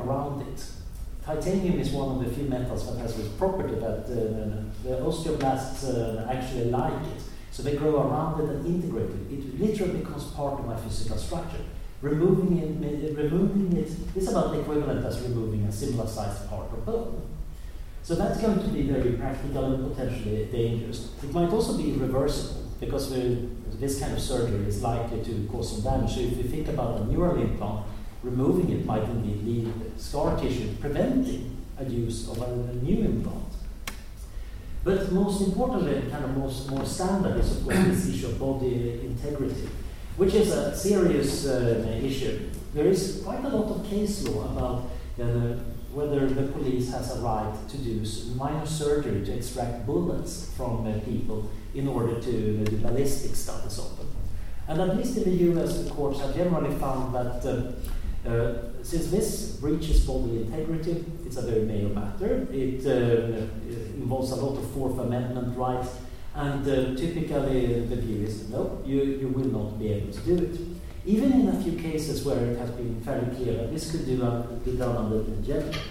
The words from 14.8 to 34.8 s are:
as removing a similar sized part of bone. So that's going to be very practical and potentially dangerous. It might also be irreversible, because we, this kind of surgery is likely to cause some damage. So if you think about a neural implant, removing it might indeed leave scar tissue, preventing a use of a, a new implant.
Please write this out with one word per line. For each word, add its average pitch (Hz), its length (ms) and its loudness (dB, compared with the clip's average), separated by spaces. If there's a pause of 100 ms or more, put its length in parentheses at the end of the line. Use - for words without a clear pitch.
as - 160 -2
removing 107 440 0
a 101 80 0
similar 120 340 -2
sized 107 420 -4
part - 240 -4
of - 140 -4
bone. 233 340 -2 (840)
So 170 120 -2
that's 190 260 0
going 214 200 4
to - 80 0
be - 140 0
very 127 300 2
practical 135 520 -2
and 131 260 0
potentially 107 560 -2
dangerous. - 640 -2 (120)
It 139 120 -6
might 175 160 4
also 220 260 2
be 147 160 0
irreversible, 131 720 0 (160)
because 113 300 -2
we, 120 400 0 (300)
this 135 200 -2
kind 135 140 -2
of 117 60 0
surgery 113 460 0
is 101 160 0
likely 117 420 -2
to 104 280 -4
cause 113 200 -4
some - 100 -4
damage. 131 320 2
So 123 60 -2
if 120 180 0
you 123 60 0
think 151 240 0
about 120 340 0
a - 20 0
neural 147 380 4
implant, 107 420 0 (380)
removing 135 480 4
it 104 140 0
might 110 200 2
indeed 104 400 0
leave 113 280 0 (240)
scar - 420 0
tissue, - 420 0
preventing - 760 0 (220)
a 135 60 -4
use 117 440 -2
of 117 120 -4
a, 123 40 -2
a 123 300 -4
new 156 300 2
implant. - 400 0 (1400)